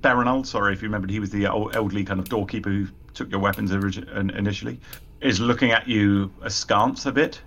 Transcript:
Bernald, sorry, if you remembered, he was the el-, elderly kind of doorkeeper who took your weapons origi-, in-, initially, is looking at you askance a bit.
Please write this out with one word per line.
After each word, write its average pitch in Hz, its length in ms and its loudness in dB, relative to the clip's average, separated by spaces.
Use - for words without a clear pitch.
Bernald, 127 440 4
sorry, 101 280 0
if 95 80 -6
you 110 60 -4
remembered, 101 220 -2
he 104 100 -2
was 101 100 -4
the 101 160 2
el-, 104 280 0
elderly 104 300 0
kind 95 160 -2
of 92 100 -6
doorkeeper 104 400 -2
who 98 180 0
took - 180 -8
your 98 80 -2
weapons 98 320 0
origi-, 95 440 -2
in-, 98 160 -2
initially, 104 480 -4
is 135 180 2
looking 117 320 2
at 113 160 2
you 101 440 2
askance 110 640 0
a 135 60 0
bit. - 360 0